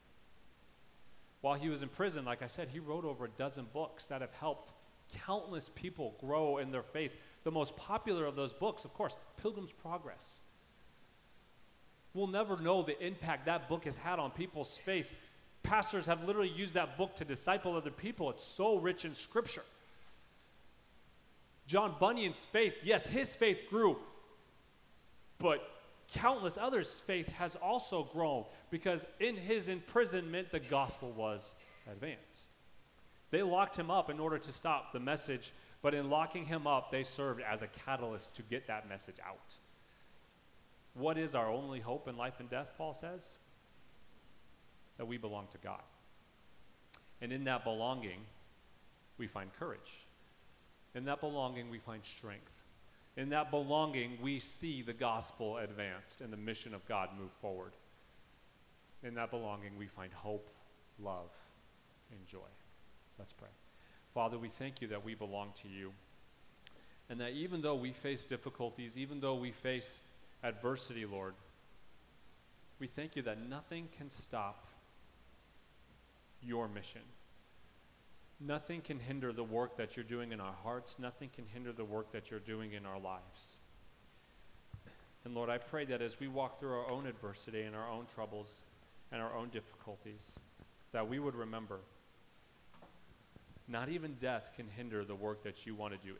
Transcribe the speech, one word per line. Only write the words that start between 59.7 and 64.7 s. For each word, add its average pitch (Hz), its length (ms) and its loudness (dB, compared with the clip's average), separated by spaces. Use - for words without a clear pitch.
we 101 120 -6
find 95 240 -10
hope, 107 360 -4
love, 90 300 -6
and 95 160 -16
joy. 95 200 -14
Let's 98 140 -12
pray. 101 160 -16
Father, 117 260 4
we 113 100 -4
thank 131 320 -6